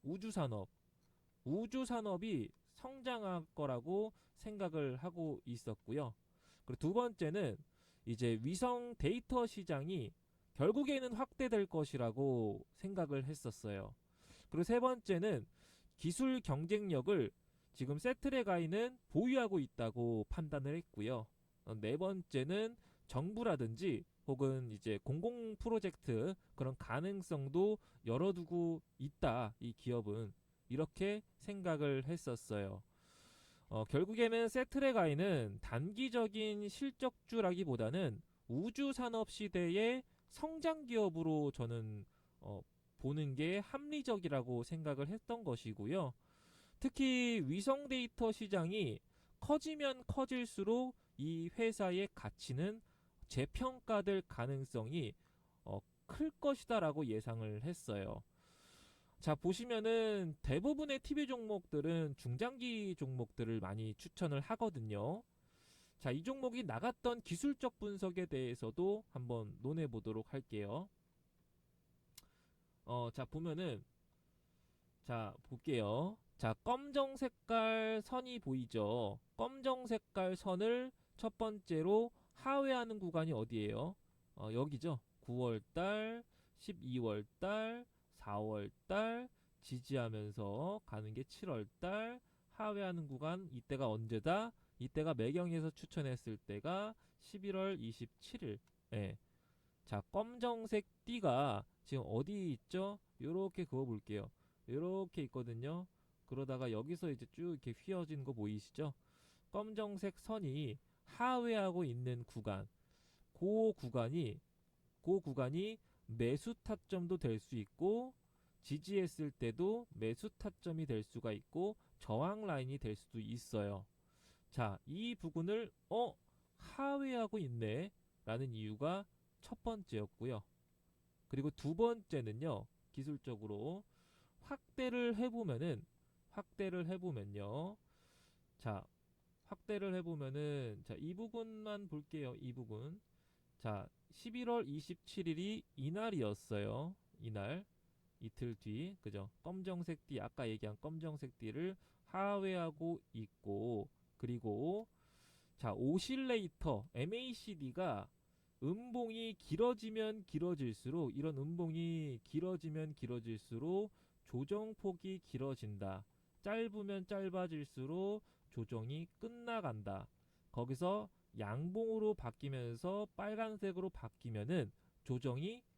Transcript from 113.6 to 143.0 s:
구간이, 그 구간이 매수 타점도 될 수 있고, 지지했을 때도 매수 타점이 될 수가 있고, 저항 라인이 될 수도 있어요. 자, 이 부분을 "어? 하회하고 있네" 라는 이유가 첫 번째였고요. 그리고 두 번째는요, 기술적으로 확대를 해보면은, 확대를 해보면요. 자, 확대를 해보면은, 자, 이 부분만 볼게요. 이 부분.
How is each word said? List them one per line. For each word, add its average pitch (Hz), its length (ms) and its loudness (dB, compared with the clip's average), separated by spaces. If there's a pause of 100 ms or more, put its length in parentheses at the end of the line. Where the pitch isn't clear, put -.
구간이, 123 640 0 (640)
그 185 180 4
구간이 151 580 0 (300)
매수 120 460 2 (100)
타점도 185 540 -2
될 113 220 2
수 - 160 -8
있고, 214 580 0 (480)
지지했을 160 720 0
때도 180 580 0
매수 113 480 -4
타점이 165 480 -4
될 113 180 0
수가 117 300 -6
있고, 180 420 -4 (240)
저항 180 460 0
라인이 139 320 0
될 107 180 -2
수도 - 240 -10
있어요. 104 640 -2 (640)
자, 107 360 0
이 220 300 -4
부분을 185 560 -2 (180)
"어? 226 260 2 (420)
하회하고 269 800 -2
있네" 123 520 0 (340)
라는 120 280 -2
이유가 117 520 -2 (360)
첫 - 220 -12
번째였고요. 120 800 -4 (840)
그리고 139 240 0
두 156 240 -2
번째는요, 143 880 0 (260)
기술적으로 135 920 -6 (560)
확대를 247 800 -2
해보면은, 170 640 0 (460)
확대를 185 580 -4
해보면요. 139 880 -4 (840)
자, 104 260 -2 (600)
확대를 196 500 -2
해보면은, 143 920 -2
자, 113 100 -6
이 165 180 -4
부분만 214 720 -6
볼게요. 147 520 -6
이 123 140 -6
부분. 123 480 -8 (580)